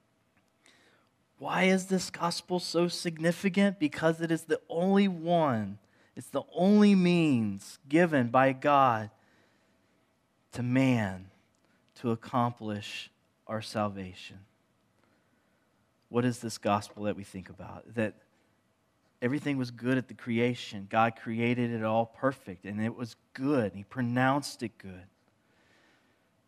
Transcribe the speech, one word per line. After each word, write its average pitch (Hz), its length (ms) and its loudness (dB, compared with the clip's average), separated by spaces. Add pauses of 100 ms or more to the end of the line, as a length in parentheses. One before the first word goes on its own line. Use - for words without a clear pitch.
(1400)
Why 165 260 0
is 190 220 4
this 185 240 -2
gospel 170 480 -4
so 175 300 0
significant? 175 920 0
Because 160 420 0
it 165 100 -2
is 160 140 -2
the - 240 -2
only 196 400 2
one, 156 680 0 (380)
it's 123 120 -12
the 135 160 -6 (100)
only 202 400 6
means 156 840 2 (100)
given 151 400 4
by 131 240 4
God 131 580 2 (1400)
to 123 100 -6
man 120 680 0 (680)
to 120 100 -2
accomplish 113 1000 -4 (360)
our 110 160 -8
salvation. 98 760 -6 (1700)
What 123 160 0
is 120 140 0
this 113 200 -10
gospel 104 460 -2
that 101 120 -2
we 98 80 -12
think 92 240 -14
about? 92 460 -18
That 110 200 -2 (1080)
everything 139 340 -2
was 123 140 -4
good 123 280 -2
at 123 100 -6
the 107 60 -16
creation. 117 760 -2
God 117 280 2
created 117 560 -2
it 113 100 -4
all 110 240 2
perfect, 117 600 -6
and 104 140 -6
it 113 140 -2
was 117 220 -12 (160)
good. 131 420 -2
He 98 100 -12
pronounced 131 800 -2
it 110 160 -10
good. 92 280 -18 (1400)